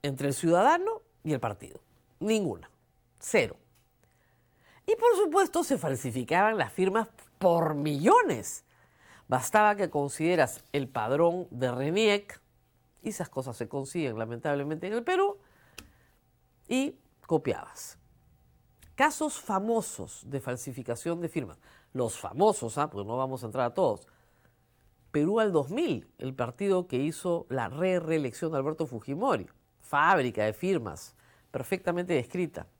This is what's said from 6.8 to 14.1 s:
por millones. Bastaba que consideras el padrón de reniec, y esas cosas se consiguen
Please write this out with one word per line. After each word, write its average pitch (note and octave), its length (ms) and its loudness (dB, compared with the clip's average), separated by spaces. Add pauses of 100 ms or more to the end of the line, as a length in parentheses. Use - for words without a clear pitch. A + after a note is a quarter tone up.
por E3+ 340 4
millones. D#3 920 2 (640)
Bastaba G#3 460 4
que F#3+ 140 -2
consideras D3+ 760 0 (100)
el C#3 160 -2
padrón D#3+ 640 0
de B2 200 -2
reniec, G3+ 680 0 (640)
y - 60 -4
esas F3 200 -8
cosas B2+ 260 -8
se A#2+ 120 -6
consiguen C3+ 500 -4